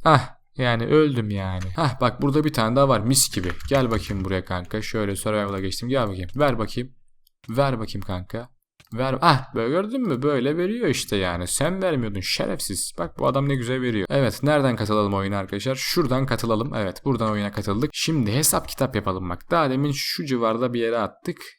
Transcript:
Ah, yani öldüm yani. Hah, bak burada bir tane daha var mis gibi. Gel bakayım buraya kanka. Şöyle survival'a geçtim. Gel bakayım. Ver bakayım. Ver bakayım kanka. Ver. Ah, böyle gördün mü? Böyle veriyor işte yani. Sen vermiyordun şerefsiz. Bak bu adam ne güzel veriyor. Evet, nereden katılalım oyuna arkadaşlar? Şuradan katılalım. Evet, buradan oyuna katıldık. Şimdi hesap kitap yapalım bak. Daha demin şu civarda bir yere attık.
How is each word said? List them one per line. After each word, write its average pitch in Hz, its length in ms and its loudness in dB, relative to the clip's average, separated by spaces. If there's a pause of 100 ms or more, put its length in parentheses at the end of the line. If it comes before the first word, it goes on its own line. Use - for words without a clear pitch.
Ah, 156 340 6 (200)
yani 120 280 0
öldüm 139 440 4
yani. 95 460 -4
Hah, 156 240 0
bak 123 220 0
burada 143 220 4
bir 151 80 0
tane 113 240 2
daha 139 120 6
var 117 120 4
mis 131 340 2
gibi. 90 140 -2 (200)
Gel 131 220 2
bakayım 101 340 -2
buraya 92 200 -2
kanka. 92 380 -4
Şöyle 104 340 -2
survival'a 101 440 -2
geçtim. 98 280 -4
Gel 123 200 0
bakayım. 92 280 -6
Ver 135 220 2
bakayım. 120 360 -6 (540)
Ver 127 300 0
bakayım 101 280 -6
kanka. 104 420 -6 (460)
Ver. 131 260 -2
Ah, 151 340 4
böyle 113 140 0
gördün 214 340 -2
mü? 135 200 0
Böyle 143 340 2
veriyor 202 320 -2
işte - 280 0
yani. 90 300 0
Sen 180 360 -2
vermiyordun 120 380 0
şerefsiz. - 800 -4
Bak 170 200 -6
bu 135 80 0
adam 139 220 2
ne 143 60 0
güzel 127 260 -2
veriyor. 113 300 0
Evet, 131 320 0
nereden 135 340 2
katılalım 104 380 2
oyuna 98 240 0
arkadaşlar? 101 360 -4
Şuradan 131 520 0
katılalım. 117 480 0
Evet, 101 300 -4
buradan 113 260 2
oyuna 101 220 -2
katıldık. 107 400 -2
Şimdi 131 400 0
hesap 156 360 0
kitap - 280 -2
yapalım 92 340 -2
bak. - 200 -8
Daha 160 200 4
demin 143 220 0
şu - 320 -6
civarda 120 500 0
bir 117 60 0
yere 117 180 0
attık. 110 400 -4 (200)